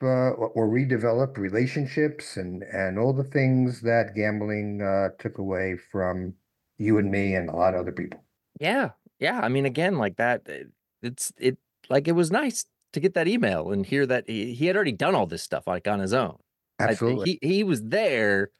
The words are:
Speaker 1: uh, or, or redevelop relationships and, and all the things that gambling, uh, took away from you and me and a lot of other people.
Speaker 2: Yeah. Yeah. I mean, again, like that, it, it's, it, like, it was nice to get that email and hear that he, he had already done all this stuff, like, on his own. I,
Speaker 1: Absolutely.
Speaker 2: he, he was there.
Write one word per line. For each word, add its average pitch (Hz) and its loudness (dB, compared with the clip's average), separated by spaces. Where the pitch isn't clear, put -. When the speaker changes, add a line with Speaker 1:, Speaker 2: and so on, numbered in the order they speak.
Speaker 1:
uh, 127 2
or, 113 -2
or 113 2
redevelop 123 2
relationships 131 -2
and, 92 -6
and 95 -2
all 123 4
the 135 -2
things 131 2
that 113 2
gambling, 104 -2
uh, 98 0
took - -8
away 95 -2
from 92 -4
you 107 4
and 101 2
me 98 0
and 87 -2
a 78 -6
lot 92 4
of 90 -2
other 87 -6
people. - -10
Speaker 2:
Yeah. 196 0
Yeah. 196 -2
I 113 0
mean, 139 2
again, 160 0
like 104 -2
that, 120 -2
it, 69 -14
it's, 123 -6
it, 131 2
like, 143 2
it 170 4
was 170 2
nice 240 -2
to 151 -4
get 180 2
that 165 2
email 101 0
and 98 -2
hear 139 0
that 123 -2
he, 113 -4
he 139 0
had 185 2
already 180 0
done 151 2
all 110 2
this 82 -6
stuff, - -6
like, 90 -2
on 104 2
his 95 -2
own. 110 0
I, 104 0
Speaker 1:
Absolutely. 117 0
Speaker 2:
he, 165 2
he 208 2
was 147 0
there. 110 2